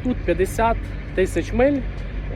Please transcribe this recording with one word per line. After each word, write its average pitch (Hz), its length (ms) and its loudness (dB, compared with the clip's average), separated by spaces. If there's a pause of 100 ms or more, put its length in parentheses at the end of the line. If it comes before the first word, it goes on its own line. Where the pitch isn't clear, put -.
тут 254 120 0
п'ятдесят 190 600 2 (380)
тисяч 185 380 0
миль, 269 260 4 (580)